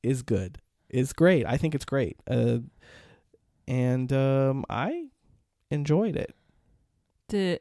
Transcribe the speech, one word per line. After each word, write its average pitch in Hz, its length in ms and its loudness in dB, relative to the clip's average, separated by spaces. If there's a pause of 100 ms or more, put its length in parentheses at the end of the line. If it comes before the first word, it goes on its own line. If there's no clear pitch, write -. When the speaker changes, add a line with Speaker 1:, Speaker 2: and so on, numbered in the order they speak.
Speaker 1:
is 127 180 0
good. 92 380 -4 (300)
Is 131 220 -2
great. 165 340 4
I 139 120 0
think 151 180 -2
it's 139 100 -6
great. 135 300 -2 (140)
Uh, 120 300 2 (1080)
and, 127 460 0
um, 135 560 2
I 277 400 -4 (600)
enjoyed 151 460 0
it. - 180 -6 (960)
Speaker 2:
Did, 190 320 0